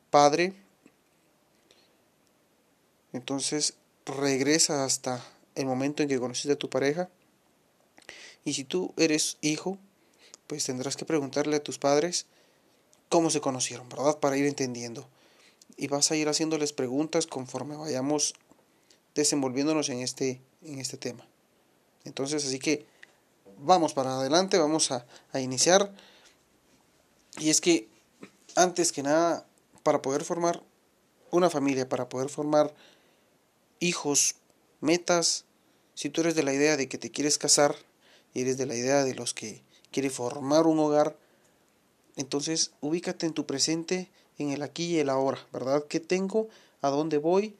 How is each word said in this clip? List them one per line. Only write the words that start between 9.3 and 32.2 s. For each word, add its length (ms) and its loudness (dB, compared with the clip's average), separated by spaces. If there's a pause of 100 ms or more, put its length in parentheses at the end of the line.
hijo, 360 -4 (720)
pues 180 -6
tendrás 320 -6
que 80 -10
preguntarle 520 -2
a 60 -2
tus 140 -10
padres 480 0 (840)
cómo 200 4
se 120 0
conocieron, 480 -6
¿verdad? 280 0
Para 200 0
ir 100 2
entendiendo. 600 -6 (680)
Y 120 -6
vas 240 0
a 40 0
ir 140 2
haciéndoles 420 0
preguntas 540 -2
conforme 500 -8
vayamos 600 -2 (800)
desenvolviéndonos 720 0
en 120 -6
este, 380 -4 (220)
en 160 -14
este 200 -10
tema. 300 -10 (760)
Entonces, 420 -4
así 140 -4
que 260 -2 (720)
vamos 380 2
para 240 -2
adelante, 400 2
vamos 320 2
a, 160 -6 (240)
a 80 -2
iniciar. 520 4 (1500)
Y 100 0
es 100 4
que, 300 2 (680)
antes 360 4
que 100 -6
nada, 460 2 (340)
para 220 2
poder 200 -2
formar 380 -2 (680)
una 180 4
familia, 400 0
para 180 -2
poder 220 -4